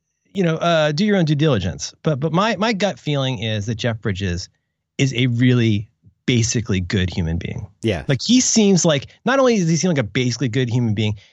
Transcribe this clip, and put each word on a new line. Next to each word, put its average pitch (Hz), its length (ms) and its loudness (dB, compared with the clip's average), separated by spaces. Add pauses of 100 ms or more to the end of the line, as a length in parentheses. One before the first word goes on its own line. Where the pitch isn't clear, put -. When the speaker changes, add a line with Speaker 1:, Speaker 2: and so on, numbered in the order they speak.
(340)
Speaker 1:
you 196 80 0
know, 160 140 0
uh, 156 360 2
do 156 120 0
your 208 120 2
own 180 100 2
due 156 100 2
diligence. 113 680 0
But, 151 180 0
but 156 120 -2
my, 202 240 0
my 220 160 0
gut 190 260 -2
feeling 135 420 -2
is 107 260 -2
that 113 100 -4
Jeff 113 240 -4
Bridges 92 480 -4 (500)
is 131 160 0
a 123 140 0
really 117 600 2 (380)
basically 110 540 0
good 90 280 -2
human 82 300 -4
being. - 300 -10 (140)
Speaker 2:
Yeah. 95 260 -2
Speaker 1:
Like, 139 180 0
he 247 140 4
seems 202 440 4
like, 151 220 0 (180)
not 254 140 2
only 247 200 2
does 170 100 0
he 165 80 2
seem 165 140 0
like 147 80 0
a 131 40 2
basically 123 460 -2
good 127 200 -2
human 117 260 0
being, 107 220 -2 (160)